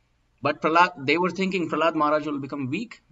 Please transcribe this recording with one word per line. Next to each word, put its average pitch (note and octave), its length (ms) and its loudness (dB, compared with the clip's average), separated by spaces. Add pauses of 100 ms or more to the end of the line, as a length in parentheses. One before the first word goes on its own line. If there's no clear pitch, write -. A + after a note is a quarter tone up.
(420)
But D3 180 -2
Prahlad, E3+ 460 2
they D3+ 120 4
were F3+ 120 0
thinking F#3 400 -2
Prahlad D#3+ 240 2
Maharaj D3+ 320 2
will D3 140 -4
become C#3 280 -8
weak, F3+ 320 -8 (120)